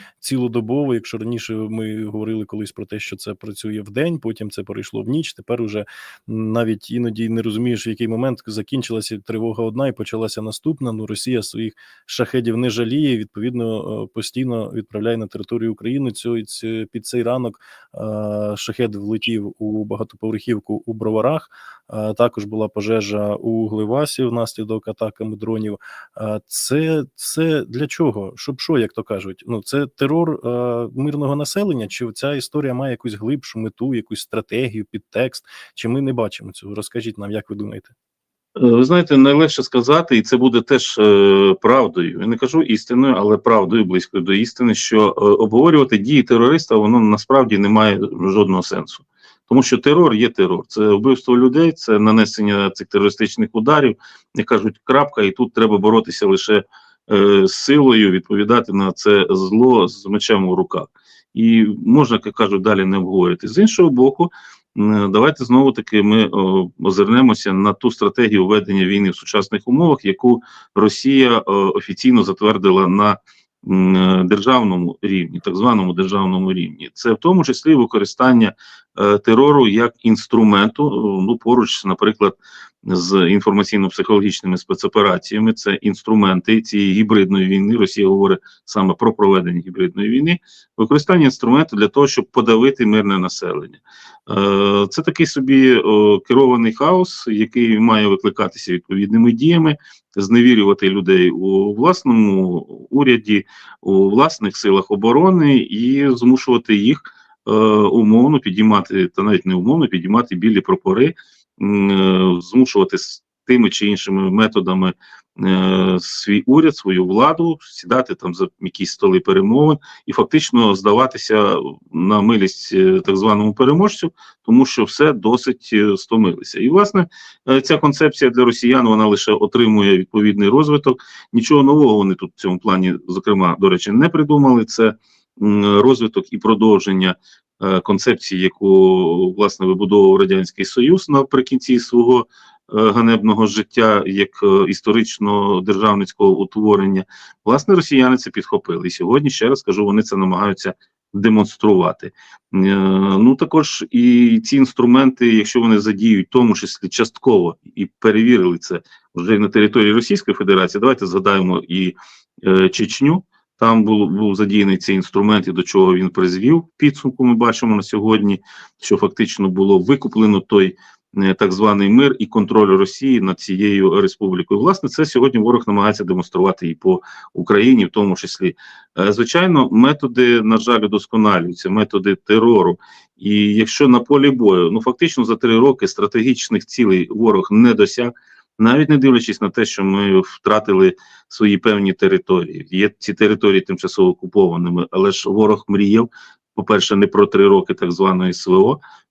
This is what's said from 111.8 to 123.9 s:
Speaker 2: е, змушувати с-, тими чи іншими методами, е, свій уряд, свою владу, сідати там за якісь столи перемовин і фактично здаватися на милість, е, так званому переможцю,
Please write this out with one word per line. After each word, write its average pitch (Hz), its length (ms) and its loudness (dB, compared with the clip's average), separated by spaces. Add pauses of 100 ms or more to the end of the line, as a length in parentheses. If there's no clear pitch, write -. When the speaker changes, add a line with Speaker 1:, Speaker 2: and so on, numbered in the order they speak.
Speaker 2:
е, 92 500 2
змушувати 101 580 0
с-, - 240 -14 (240)
тими 120 240 2
чи - 160 -4
іншими 98 440 -2
методами, 92 640 0 (520)
е, 92 560 0
свій - 460 -4
уряд, 156 300 2
свою 92 300 -2
владу, 151 540 0
сідати - 540 -6
там 87 200 -10
за 92 140 -4 (120)
якісь 92 300 -10
столи 92 300 0
перемовин 117 580 0 (280)
і - 60 -8
фактично 120 640 0
здаватися 104 800 0 (360)
на 98 280 0
милість, 104 520 0
е, 92 280 2
так 98 160 -2
званому 104 380 0
переможцю, 160 580 0 (300)